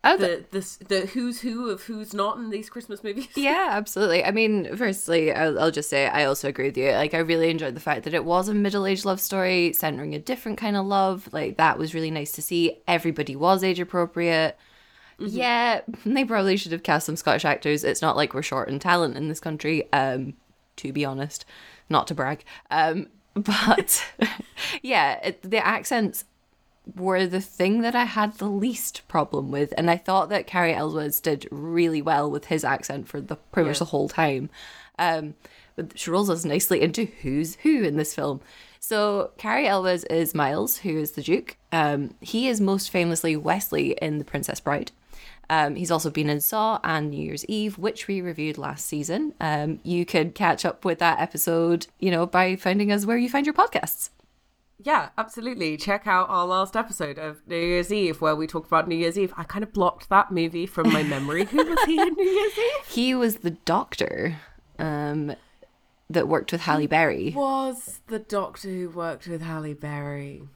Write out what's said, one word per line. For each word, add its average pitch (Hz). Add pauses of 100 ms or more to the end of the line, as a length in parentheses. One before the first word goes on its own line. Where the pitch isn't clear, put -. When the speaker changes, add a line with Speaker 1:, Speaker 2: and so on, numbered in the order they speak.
Speaker 1:
Oh, 311
Speaker 2:
the, 180
Speaker 1:
the 196
Speaker 2:
the, -
the 190
who's 240
who 240
of 190
who's 214
not 208
in 226
these 214
Christmas 220
movies? 220
Speaker 1:
Yeah, 311
absolutely. 196
I 190
mean, 214
firstly, 170
I'll, 156
I'll 160
just 147
say 139
I 147
also 139
agree 135
with 131
you. 131
Like, 147
I 165
really 165
enjoyed 156
the 156
fact 135
that 156
it 156
was 180
a 214
middle-aged 196
love 190
story 185
centering 151
a 147
different 254
kind 208
of 190
love. 190
Like, 151
that 160
was 160
really 160
nice 151
to 156
see. 170
Everybody 160
was 180
age 185
appropriate. 170 (640)
Speaker 2:
Mm-hmm. 214
Speaker 1:
Yeah, 240 (120)
<laughs> -
they 269
probably 202
should 175
have 165
cast 156
some 156
Scottish 151
actors. 147
It's -
not 156
like 147
we're 143
short 131
in 139
talent 170
in 151
this 156
country, 156
um, 135 (440)
to 135
be 143
honest. 135 (460)
Not 151
to 160
brag. 139 (260)
Um, 160 (140)
<laughs> -
but, 214 (140)
<laughs> -
yeah, 170
it, -
the 196
accents 220 (680)
were 185
the 185
thing 196
that 233
I 240
had 214
the 196
least 214
problem 143
with. 143
And 165
I 170
thought 185
that 208
Cary 175
Elwes 151
did 151
really 165
well 147
with 147
his 156
accent 139
for 143
the, 143
pretty -
much 147
Speaker 2:
Yeah. -
Speaker 1:
the 170
whole 143
time. 143 (480)
Um, 160 (400)
but -
she -
rolls 196
us 170
nicely 170
into 160 (160)
who's 151
who 294
in 151
this 151
film. 143 (380)
So 208
Cary 233
Elwes 185
is 165
Miles, 147
who 160
is 151
the 147
Duke. - (140)
Um, 147
he 240
is 220
most 196
famously 170
Wesley 151 (100)
in 151
The 143
Princess -
Bride. - (580)
Um, 151
he's 170
also 160
been 151
in 147
Saw 220
and 151
New 147
Year's 151
Eve, 214
which 214
we 196
reviewed 156
last 143
season. 165
Um, 151
you 175
can 170
catch 175
up -
with 170
that 170
episode, 165 (120)
you 190
know, 170
by 185
finding 208
us 202
where 233
you 247
find 277
your 302
podcasts. - (760)
Speaker 2:
Yeah, 262
absolutely. 220
Check 202
out 185
our 180
last 190
episode 170
of 156
New 170
Year's 175
Eve, 180
where 156
we 156
talk 160
about 165
New 165
Year's 170
Eve. 185
I 170
kind 202
of 208
blocked 180
that 196
movie 170
from 165
my 156
memory. 147
Who 294
was 330
he 311
in 349
New 381
Year's 415
Eve? 539
Speaker 1:
<laughs> -
He 254
was 233
the 170
doctor, - (420)
um, 147 (760)
that 165
worked 156
with 170
Halle 151
Speaker 2:
He 143
Speaker 1:
Berry. 151
Speaker 2:
was 269
the 220
doctor 202
who 180
worked 165
with 165
Halle 156
Berry. 143 (120)